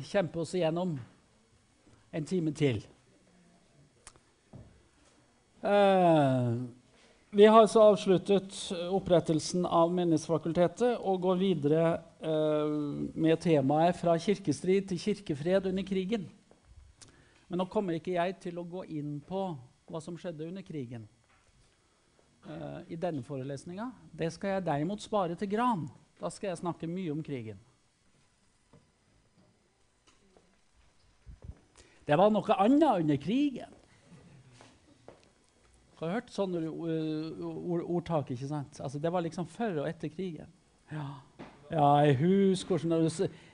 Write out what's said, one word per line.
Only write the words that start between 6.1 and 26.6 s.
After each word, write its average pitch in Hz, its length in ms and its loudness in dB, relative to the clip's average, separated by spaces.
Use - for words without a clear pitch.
vi 202 160 8
har 220 220 10
så 220 240 6
avsluttet 190 640 2
opprettelsen 175 760 2
av 170 280 4
Menighetsfakultetet 170 1080 0
og 185 200 0
går 180 200 2
videre, 160 420 2
eh, 151 480 0
med 160 280 2
temaet 156 560 2
fra 170 200 0
kirkestrid 190 720 -2
til 180 80 -4
kirkefred 185 720 -2
under 190 140 -4
krigen. 190 460 -4
Men 175 100 -4
nå 185 100 -2
kommer 185 280 -2
ikke 180 160 -8
jeg 180 260 -2
til 175 220 -10
å 175 80 -12
gå 180 140 -12
inn 147 260 -8
på 190 180 -6
hva 165 120 -10
som 175 160 -14
skjedde 160 300 -12
under 185 180 -12
krigen, 120 420 -12
eh, 151 340 -12
i - 20 -10
denne 165 280 -6
forelesninga. 143 680 -12
Det 160 180 -4
skal 196 160 -8
jeg 190 160 -4
derimot 165 360 -4
spare 180 340 -4
til 202 140 -8
Gran. 214 400 -2
Da 175 100 -8
skal 196 200 -10
jeg 170 120 -8